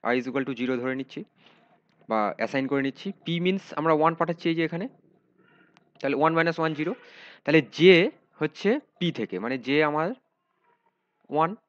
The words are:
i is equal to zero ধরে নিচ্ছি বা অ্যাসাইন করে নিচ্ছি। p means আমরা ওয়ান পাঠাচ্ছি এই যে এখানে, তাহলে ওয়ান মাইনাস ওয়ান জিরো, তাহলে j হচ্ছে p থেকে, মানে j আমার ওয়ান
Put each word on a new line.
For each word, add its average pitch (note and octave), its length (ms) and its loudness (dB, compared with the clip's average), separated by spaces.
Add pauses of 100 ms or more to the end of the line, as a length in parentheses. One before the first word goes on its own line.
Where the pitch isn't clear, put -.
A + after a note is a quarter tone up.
i B2+ 180 0
is B2 80 -8
equal C3 160 -2
to C3+ 160 -6
zero B2+ 160 -2
ধরে C3 200 -4
নিচ্ছি C3+ 280 -10 (840)
বা G#2+ 280 0
অ্যাসাইন C3 300 -4
করে C#3 160 -2
নিচ্ছি। C#3 300 -6 (140)
p - 20 -6 (120)
means F#3 220 0 (140)
আমরা D#3+ 160 2
ওয়ান D#3 220 4
পাঠাচ্ছি E3+ 340 -2
এই E3 60 0
যে E3 100 0
এখানে, E3+ 240 -6 (1120)
তাহলে C#3 160 -2
ওয়ান D#3+ 180 2
মাইনাস E3 240 0
ওয়ান D#3+ 160 -2
জিরো, D#3 200 -4 (500)
তাহলে D3+ 180 6 (160)
j F3+ 320 8 (280)
হচ্ছে G3 420 -2 (200)
p F3 120 -2
থেকে, G2 260 -6
মানে B2 200 -6
j C3+ 240 0
আমার D3+ 300 -2 (1160)
ওয়ান D#3+ 260 0 (120)